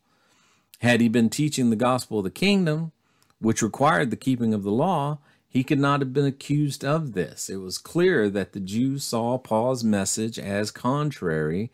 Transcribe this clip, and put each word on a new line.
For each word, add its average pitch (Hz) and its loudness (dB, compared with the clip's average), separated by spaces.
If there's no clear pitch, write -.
Had 120 4
he 117 6
been 113 4
teaching 143 0
the 110 2
gospel 123 0
of 98 0
the 92 -4
kingdom, 165 0
which 110 0
required 143 2
the 107 -2
keeping 117 0
of 104 -2
the 101 0
law, 147 0
he 127 0
could 147 0
not 143 4
have 131 -2
been 139 2
accused 143 -2
of 147 -2
this. - -6
It 95 -8
was 92 -10
clear 165 2
that 98 -2
the 101 -8
Jews 123 -2
saw 120 -2
Paul's 127 0
message 110 -2
as 101 -4
contrary 101 -2